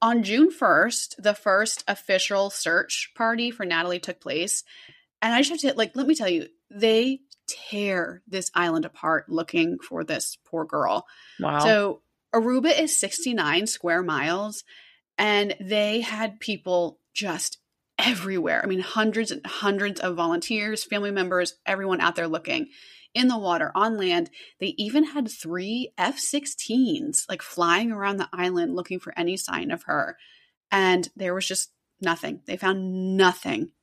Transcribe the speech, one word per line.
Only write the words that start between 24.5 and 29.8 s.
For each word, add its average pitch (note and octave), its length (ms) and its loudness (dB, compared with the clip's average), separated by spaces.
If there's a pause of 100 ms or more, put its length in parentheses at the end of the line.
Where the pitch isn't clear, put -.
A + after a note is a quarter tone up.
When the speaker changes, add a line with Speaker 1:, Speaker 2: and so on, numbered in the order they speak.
Speaker 1:
They G3+ 60 -2 (100)
even A3+ 260 2
had C#4 260 -2
three F#3+ 680 -6
F A3+ 200 0
sixteens, A#3+ 1080 0
like, F#3 140 -6
flying F3 500 2
around G3+ 240 -2
the G3 160 -4
island F3+ 420 0
looking F3+ 280 -6
for - 180 -12
any F3 160 0
sign - 340 -6
of E3+ 140 -6